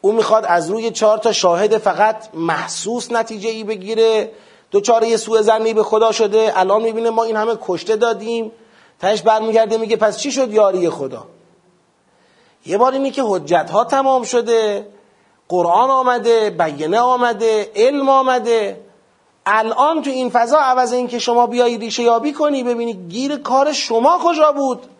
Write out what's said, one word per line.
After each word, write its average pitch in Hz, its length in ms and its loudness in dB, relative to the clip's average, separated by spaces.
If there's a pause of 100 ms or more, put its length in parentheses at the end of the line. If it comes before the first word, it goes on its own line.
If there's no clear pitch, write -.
او 208 80 4
می‌خواد 220 360 2
از 170 220 0
روی 226 200 -4
چهار 214 280 2
تا 214 140 0
شاهد 202 460 2
فقط 214 560 0
محسوس 170 760 -6
نتیجه 220 360 -4
ای 220 160 -8
بگیره، 214 640 0 (420)
دچار 220 320 4
یه 226 120 2
سوء 214 260 0
ظنی 220 320 2
به 214 80 2
خدا 214 300 2
شده، 220 440 2
الان 190 260 2
می‌بینه 226 280 -2
ما 226 140 0
این 226 120 -4
همه 220 160 -2 (100)
کشته 196 340 -2
دادیم، 220 560 -2 (480)
تهش 196 220 -2
برمیگرده 220 560 2
میگه: 226 180 0
«پس 214 220 0
چی 277 140 -6
شد 254 200 -2
یاری 185 380 2
خدا؟» 135 360 -10 (1400)
یه 175 120 -2
بار 254 140 4
اینی 269 180 -2
که 269 120 -4
حجت 170 480 0
ها 208 140 2
تمام 269 380 0
شده، 220 680 -2 (600)
قرآن 180 420 2
آمده، 233 600 2
بینه 160 480 -2
آمده، 233 800 0
علم 269 320 2
آمده، 233 720 0 (680)
الان 226 560 0
تو 277 80 -4
این 254 200 -4
فضا 240 280 2
عوض 254 340 2
این 247 160 -2
که 240 100 -6
شما 240 280 2
بیایی 240 320 0
ریشه 233 240 -6
یابی 233 300 2
کنی، 285 320 -2
ببینی 233 280 -4
گیر 208 440 -6
کار 277 360 0
شما 262 520 0
کجا 311 280 2
بود 269 340 -4 (140)